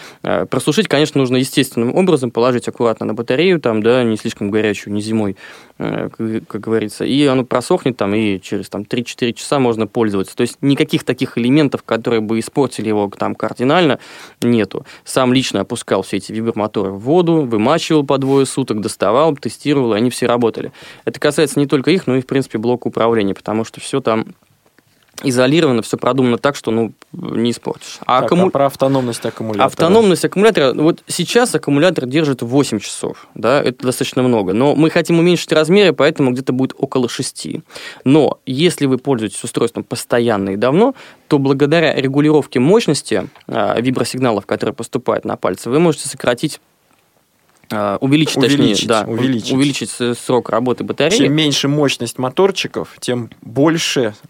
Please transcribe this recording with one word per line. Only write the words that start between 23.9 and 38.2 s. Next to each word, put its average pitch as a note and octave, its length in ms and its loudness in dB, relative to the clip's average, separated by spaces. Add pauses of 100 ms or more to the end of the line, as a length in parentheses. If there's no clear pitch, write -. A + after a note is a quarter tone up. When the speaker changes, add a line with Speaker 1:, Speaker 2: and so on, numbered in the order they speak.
Speaker 1:
там A2 240 0 (960)
изолировано, C3 580 2
все - 160 -6
продумано B2 400 2
так, C#3 200 -2
что, - 120 -6
ну, A2+ 220 0 (220)
не - 380 -2
испортишь. - 540 -8
А B2+ 140 2
Speaker 2:
Так, C3 100 0
Speaker 1:
аккуму- F3+ 180 4
Speaker 2:
а - 20 2
про C#3 160 2
автономность C3+ 600 0
аккумулятора? A2 420 -2
Speaker 1:
Автономность F3+ 580 4
аккумулятора. E3 480 2
Вот D#3 340 0
сейчас A3+ 480 0
аккумулятор D#3 520 2
держит C#3 340 0
восемь B2 380 0
часов, - 560 -10
да, B2 280 0
это B2 220 -4
достаточно B2+ 360 -2
много. A2+ 300 2
Но B2+ 240 2
мы D#3 140 4
хотим E3+ 280 2
уменьшить E3+ 360 2
размеры, E3 400 4
поэтому C#3 400 2
где-то C3+ 180 -4
будет B2+ 260 0
около C3+ 300 -2
шести. - 540 -8 (420)
Но C#3 420 4